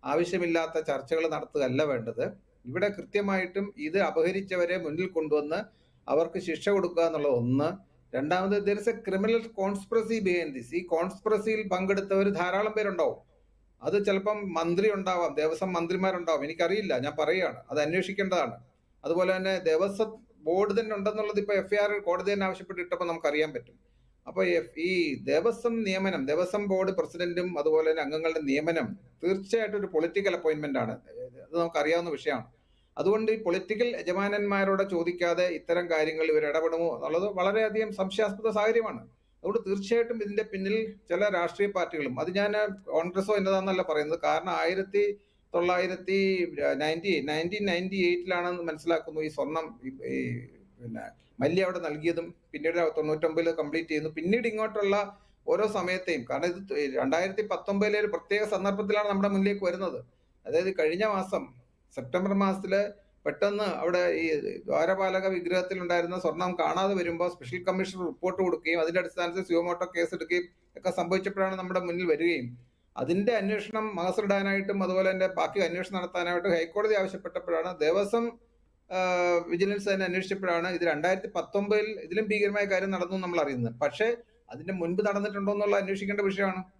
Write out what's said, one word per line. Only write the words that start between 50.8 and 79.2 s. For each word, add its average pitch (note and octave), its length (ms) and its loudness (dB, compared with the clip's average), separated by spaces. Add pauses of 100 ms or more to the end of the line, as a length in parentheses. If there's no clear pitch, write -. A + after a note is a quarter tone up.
മല്യ E3+ 260 2
അവിടെ F3+ 220 -4
നൽകിയതും D#3+ 380 -2 (260)
പിന്നീട് D#3+ 280 -2 (160)
തൊണ്ണൂറ്റൊമ്പതിൽ D#3 640 0
കംപ്ലീറ്റ് D#3 300 -2
ചെയ്യുന്നു. D#3 280 -2
പിന്നീട് G#3+ 340 2
ഇങ്ങോട്ടുള്ള G#3 440 0 (560)
ഓരോ G3 140 2 (100)
സമയത്തെയും, F3+ 540 -2
കാരണം C#3+ 200 0
ഇത് G3 240 -8 (260)
രണ്ടായിരത്തി F3+ 420 0 (100)
പത്തൊമ്പതിലെ G3+ 500 0
ഒരു G#3 120 0
പ്രത്യേക G#3 300 0 (100)
സന്ദർഭത്തിലാണ് G3+ 580 0
നമ്മുടെ G3 220 2
മുന്നിലേക്ക് G3 340 2
വരുന്നത്. F3 320 -4 (460)
അതായത് F3 340 0
കഴിഞ്ഞ E3 240 2 (120)
മാസം F#3 280 -2 (520)
സെപ്റ്റംബർ F3+ 360 -2 (100)
മാസത്തില് F#3+ 360 2 (480)
പെട്ടെന്ന് G3+ 400 0 (140)
അവിടെ F3 200 2 (220)
ഈ - 20 0 (420)
ദ്വാരപാലക F#3+ 680 2
വിഗ്രഹത്തിൽ F3+ 480 0
ഉണ്ടായിരുന്ന F3 420 0
സ്വർണം E3+ 260 0 (100)
കാണാതെ F3 340 2
വരുമ്പോ E3+ 400 0
സ്പെഷ്യൽ D3 340 -10
കമ്മീഷണർ F#3 380 -2
റിപ്പോർട്ട് F#3 360 -2
കൊടുക്കുകയും E3 400 2
അതിന്റെ E3+ 200 2
അടിസ്ഥാനത്തിൽ F3 460 -2
സുയോമോട്ടോ F3 380 0 (100)
കേസ് E3+ 200 0
എടുക്കുകയും F3 300 -2 (320)
ഒക്കെ F#3 200 -2
സംഭവിച്ചപ്പോഴാണ് F#3+ 640 0
നമ്മുടെ F3+ 260 0
മുന്നിൽ F3 260 -2
വരികയും D#3 360 0 (480)
അതിന്റെ F3+ 440 2
അന്വേഷണം G#3+ 460 -2 (100)
മഹസറിടാനായിട്ടും G3 920 0
അതുപോലെ F#3 240 2
തന്നെ F#3+ 180 0 (100)
ബാക്കി E3 300 2
അന്വേഷണം F3+ 300 -4
നടത്താനായിട്ട് F3 500 -2
ഹൈക്കോടതി F#3+ 460 2
ആവശ്യപ്പെട്ടപ്പോഴാണ് F3+ 800 -2 (120)
ദേവസ്വം, G3+ 420 2 (640)
ആ, F#3 80 -2 (540)